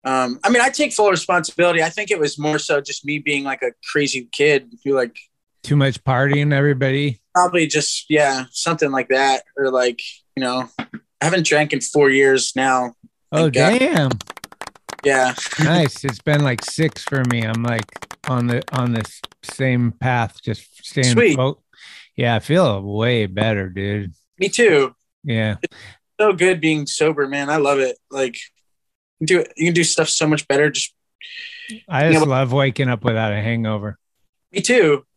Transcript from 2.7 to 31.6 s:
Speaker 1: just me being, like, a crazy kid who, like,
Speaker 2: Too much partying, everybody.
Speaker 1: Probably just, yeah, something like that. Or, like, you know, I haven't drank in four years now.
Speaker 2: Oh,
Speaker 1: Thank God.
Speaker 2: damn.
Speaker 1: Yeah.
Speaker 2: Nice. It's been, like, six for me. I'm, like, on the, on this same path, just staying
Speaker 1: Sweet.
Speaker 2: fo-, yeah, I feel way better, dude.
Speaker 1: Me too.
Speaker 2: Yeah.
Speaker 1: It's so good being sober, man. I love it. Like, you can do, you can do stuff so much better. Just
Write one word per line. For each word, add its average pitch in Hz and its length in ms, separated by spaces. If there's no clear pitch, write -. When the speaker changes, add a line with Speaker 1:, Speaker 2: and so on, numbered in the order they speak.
Speaker 1:
just 143 240
me 147 140
being, 143 240
like, 135 200
a 123 80
crazy 135 400
kid 147 400
who, 139 100
like, 123 220
Speaker 2:
Too 147 120
much 135 280
partying, 139 500
everybody. 139 680
Speaker 1:
Probably 175 320
just, - 420
yeah, 139 420
something 160 400
like 131 180
that. 135 340
Or, 135 140
like, 123 320
you 131 60
know, 127 260
I - 80
haven't 165 240
drank 147 260
in 131 100
four 143 280
years 135 460
now. 131 400
Speaker 2:
Oh, 156 180
Speaker 1:
Thank 131 40
God. 226 260
Speaker 2:
damn. 254 300
Speaker 1:
Yeah. 131 300
Speaker 2:
Nice. 160 400
It's 127 160
been, 147 240
like, 123 220
six - 380
for 139 220
me. 120 180
I'm, 113 180
like, 117 220
on 123 200
the, 120 160
on 123 180
this - 280
same 123 480
path, 120 500
just - 420
staying 127 300
Speaker 1:
Sweet. 202 220
Speaker 2:
fo-, 131 260
yeah, 117 200
I 107 40
feel 135 420
way 107 460
better, 101 420
dude. 98 440
Speaker 1:
Me 190 100
too. 160 460
Speaker 2:
Yeah. 110 380
Speaker 1:
It's - 140
so 214 140
good 180 260
being 151 280
sober, 151 400
man. 143 240
I 156 60
love 143 220
it. 131 180
Like, 131 260
you 160 80
can 180 160
do, - 20
you 160 80
can 175 100
do 170 80
stuff 160 260
so - 180
much 151 200
better. 147 240
Just - 200